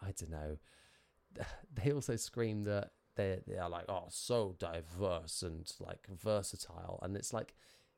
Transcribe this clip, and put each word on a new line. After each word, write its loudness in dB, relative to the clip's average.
I -2
don't -6
know. -2
<sighs> -2
They 6
also 2
scream 0
that 2
they, 4
they -2
are 2
like, -2
"Oh, 0
so 2
diverse 0
and, -4
like, -8
versatile." 0
And -2
it's -4
like, -2